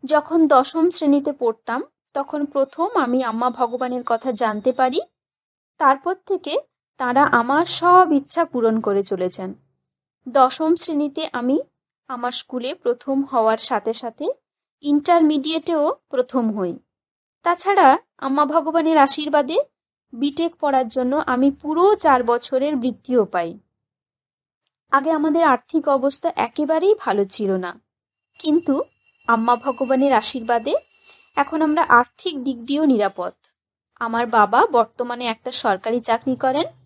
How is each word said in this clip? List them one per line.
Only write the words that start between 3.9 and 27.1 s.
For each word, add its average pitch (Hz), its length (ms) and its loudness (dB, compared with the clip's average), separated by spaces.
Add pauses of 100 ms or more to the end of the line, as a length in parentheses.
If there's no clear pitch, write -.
কথা 233 280 -2
জানতে 214 400 -2
পারি। 254 280 0 (800)
তারপর 285 360 2 (100)
থেকে 320 280 -4 (460)
তারা 254 320 2
আমার 254 340 2
সব 359 460 4
ইচ্ছা 285 340 0
পূরণ 226 360 0
করে 202 220 0
চলেছেন। 185 460 -6 (800)
দশম 269 480 2
শ্রেণীতে 302 480 -4 (100)
আমি 254 240 0 (520)
আমার 247 220 -6
স্কুলে 254 440 -8
প্রথম 247 480 -4
হওয়ার 226 360 0
সাথে 220 340 -4
সাথে 240 320 -8 (580)
ইন্টারমিডিয়েটেও 302 1000 0 (260)
প্রথম 247 420 -2
হই। 185 220 -4 (720)
তাছাড়া 349 420 2 (300)
আম্মা 277 280 -2
ভগবানের 320 520 0
আশীর্বাদে 294 600 0 (560)
বিটেক 285 460 -4
পড়ার 269 280 0
জন্য 254 260 -2 (140)
আমি 262 240 2
পুরো 311 320 -2 (120)
চার 285 280 2
বছরের 254 520 -2
বৃত্তিও 247 500 -2
পাই। 170 260 -4 (1400)
আগে 277 200 0
আমাদের 311 320 2
আর্থিক 285 440 0
অবস্থা 277 500 0
একেবারেই 320 640 0
ভালো 202 260 0